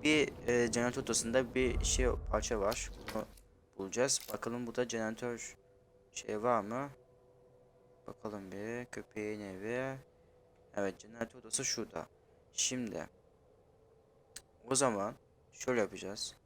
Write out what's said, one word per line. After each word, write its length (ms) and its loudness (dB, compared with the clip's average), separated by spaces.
bir, 280 6
e, 260 6
jeneratör 300 2
odasında 520 2
bir 300 2
şey, 220 4
parça 300 2
var. 300 0
Bunu 100 -2
bulacağız. 420 2
Bakalım 340 -4
burada 220 0
jeneratör 680 -4
şey 300 -4
var 180 6
mı? 280 -4
Bakalım 460 -10
bir. 320 -6
Köpeğin 560 -6
evi. 580 -4
Evet, 260 0
jeneratör 360 -6
odası 260 -2
şurada. 420 -2
Şimdi 500 -2
o 40 4
zaman 400 4
şöyle 280 0
yapacağız. 540 -4